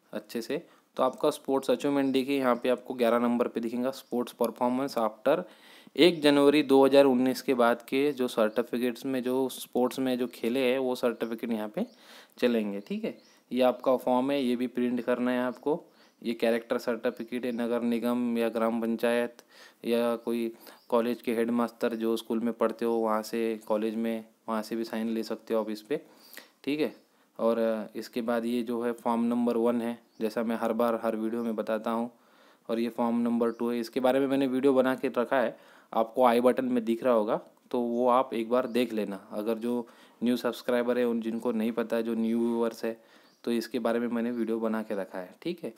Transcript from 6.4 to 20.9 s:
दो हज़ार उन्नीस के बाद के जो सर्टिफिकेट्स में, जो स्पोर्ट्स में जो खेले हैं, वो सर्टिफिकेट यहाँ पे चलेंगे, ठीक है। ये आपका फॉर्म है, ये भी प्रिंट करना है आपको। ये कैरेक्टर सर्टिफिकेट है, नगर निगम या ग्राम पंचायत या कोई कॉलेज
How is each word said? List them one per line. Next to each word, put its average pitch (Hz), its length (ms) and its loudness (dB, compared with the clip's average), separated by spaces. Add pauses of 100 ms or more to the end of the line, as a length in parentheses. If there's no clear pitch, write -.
दो 135 240 8
हज़ार 139 180 8
उन्नीस 127 380 2
के 139 120 0
बाद 120 280 2
के 139 300 0
जो 123 160 -2
सर्टिफिकेट्स 120 760 0
में, 135 160 -2
जो 127 260 0
स्पोर्ट्स - 500 -2
में 131 200 0
जो 123 80 -2
खेले 120 340 -2
हैं, 127 180 2
वो 127 160 -2
सर्टिफिकेट 117 560 -2
यहाँ 107 180 -4
पे 240 180 -4 (520)
चलेंगे, 107 420 0
ठीक 214 240 -8
है। 156 140 -8 (340)
ये 123 100 0
आपका 127 340 2
फॉर्म 127 340 0
है, 143 140 0
ये 123 120 0
भी 123 100 -2
प्रिंट 123 340 -2
करना 123 300 -2
है 123 100 -2
आपको। 127 440 -4 (380)
ये 117 120 -4
कैरेक्टर 117 440 0
सर्टिफिकेट 117 680 -4
है, 123 80 -4
नगर 117 300 -2
निगम 120 560 0
या 117 100 0
ग्राम 113 320 0
पंचायत 117 560 0 (480)
या 117 320 0
कोई 117 360 -4 (360)
कॉलेज 120 340 0